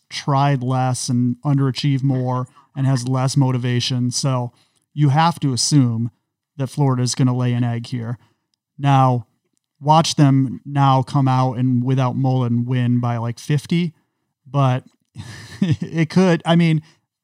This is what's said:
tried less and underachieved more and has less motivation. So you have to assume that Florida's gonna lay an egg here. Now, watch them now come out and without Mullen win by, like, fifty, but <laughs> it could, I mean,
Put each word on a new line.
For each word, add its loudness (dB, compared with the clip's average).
tried 0
less -2
and 0
underachieved 0
more -2
and -2
has 0
less -2
motivation. 0
So -4
you 2
have 2
to -2
assume 0
that -6
Florida's 0
gonna 2
lay 0
an 0
egg -4
here. -8
Now, 2
watch 2
them 2
now 2
come 0
out 0
and 0
without 0
Mullen 0
win 0
by, -4
like, -8
fifty, -2
but 0
<laughs> -12
it -2
could, 2
I 4
mean, 2